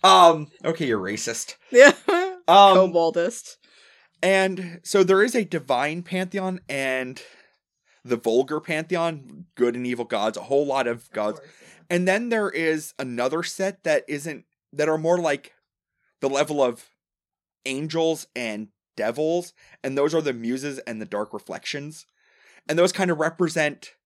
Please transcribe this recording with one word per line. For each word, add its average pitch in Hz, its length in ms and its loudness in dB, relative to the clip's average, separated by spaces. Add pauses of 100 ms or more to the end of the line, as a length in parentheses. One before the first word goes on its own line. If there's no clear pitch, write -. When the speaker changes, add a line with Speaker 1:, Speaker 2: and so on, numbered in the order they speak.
Speaker 1:
Um, 170 460 6 (160)
okay, 160 240 -4
you're 110 120 0
racist. 107 560 -8 (160)
Speaker 2:
Yeah. 269 200 10 (560)
Speaker 1:
Um, 196 300 8
Speaker 2:
Koboldist. 170 800 0 (640)
Speaker 1:
and 185 600 0
so 196 200 2
there 190 200 4
is 240 120 0
a 226 80 0
divine 147 600 -4
pantheon 185 640 -6
and 131 520 -6 (840)
the 123 100 0
vulgar 131 460 -2
pantheon, 165 840 -6 (100)
good 120 200 0
and 123 100 -8
evil 120 200 -6
gods, 107 320 -4
a - 60 -10
whole 139 220 0
lot 131 220 -2
of 120 240 -8
gods. 107 280 -6
Speaker 2:
Of - 40 -20
course, - 180 -20
yeah. - 60 -20 (240)
Speaker 1:
And 180 160 0
then 226 220 -2
there 214 200 0
is 160 480 -4
another 131 460 -4
set 190 400 -8
that 151 240 0
isn't, 147 380 -10 (260)
that 147 160 -2
are 160 100 0
more 165 200 2
like 151 340 -4 (720)
the 135 80 0
level 143 340 0
of 120 220 -2 (800)
angels 160 720 -4
and 110 340 -8 (260)
devils, 156 580 -2 (300)
and 135 140 -4
those 151 180 0
are 160 60 2
the 143 120 -2
muses 131 460 -6
and 110 220 -12
the 104 40 -10
dark 104 280 -6
reflections. 143 720 -14 (640)
And 156 100 0
those 180 140 4
kind 185 180 0
of 151 80 -2
represent 160 760 -2 (100)